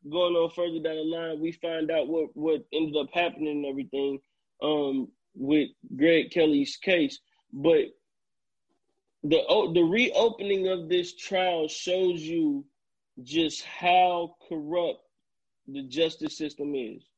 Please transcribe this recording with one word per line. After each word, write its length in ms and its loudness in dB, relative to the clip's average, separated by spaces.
going 260 2
on 160 2
further 280 -4
down 160 -4
the 80 -6
line, 360 -4
we 120 -4
find 400 -4
out 160 0
what, 280 -2
what 380 0
ended 220 -2
up 180 -2
happening 360 -2
and 180 -4
everything, 520 -4
um, 480 -2
with 340 0
Greg 360 4
Kelly's 460 2
case. 420 0
But 400 4
the 260 2
o-, 240 4
the 120 4
reopening 840 2
of 200 -4
this 240 0
trial 540 0
shows 520 0
you 460 -2
just 400 -2
how 760 2
corrupt 540 -4
the 160 -12
justice 520 -2
system 380 -6
is. 300 -8